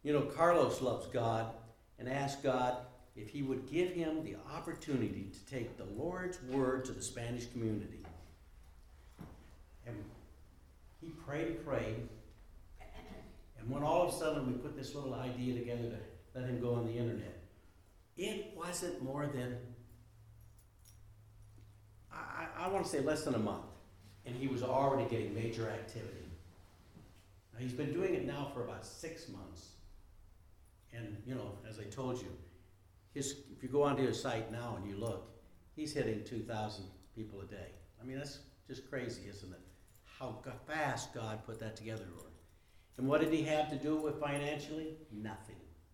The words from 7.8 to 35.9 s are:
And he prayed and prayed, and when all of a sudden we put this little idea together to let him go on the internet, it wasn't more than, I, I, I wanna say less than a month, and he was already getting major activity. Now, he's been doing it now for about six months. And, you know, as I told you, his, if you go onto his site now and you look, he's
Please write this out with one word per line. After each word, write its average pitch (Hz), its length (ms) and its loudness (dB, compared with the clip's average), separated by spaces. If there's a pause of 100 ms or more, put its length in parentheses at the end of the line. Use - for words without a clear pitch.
And 117 260 -6 (880)
he 165 120 -10
prayed - 440 -2
and - 80 -6
prayed, 117 460 0 (1500)
and 110 140 -6
when 143 120 0
all 170 240 8
of - 80 2
a - 40 -2
sudden 147 340 2
we - 80 2
put - 160 -4
this - 180 -6
little 135 200 -2
idea 123 440 0
together 117 320 0
to 113 100 -4 (340)
let 127 160 -2
him 120 100 2
go 120 140 4
on 117 120 4
the 113 120 0
internet, 101 440 0 (760)
it 196 400 -2
wasn't 175 440 -2
more 139 260 0
than, 123 460 -2 (2500)
I, - 60 -10 (400)
I, 170 80 -2
I - 20 4
wanna 190 160 4
say 151 160 2
less 147 240 4
than 131 120 4
a 113 40 6
month, 104 260 2 (600)
and 123 100 -4
he 135 140 0
was 120 140 2
already 135 460 6
getting 110 240 2
major 113 360 0
activity. - 600 -6 (1200)
Now, 110 60 -12
he's 127 140 -2
been 143 200 0
doing 180 220 4
it - 100 0
now 139 280 -2
for 123 120 -2
about - 200 -6
six - 440 -8
months. 90 400 -12 (1300)
And, 104 300 -6
you 127 80 -4
know, 101 240 -4 (100)
as 110 120 -10
I 104 60 -6
told 127 360 -2
you, - 160 -8 (800)
his, - 360 -2
if - 120 -12
you 127 60 -2
go 143 120 8
onto 135 240 8
his 110 160 4
site 113 300 0
now 117 240 -2
and 95 120 -4
you 101 80 -4
look, 107 320 -2 (480)
he's 151 160 -4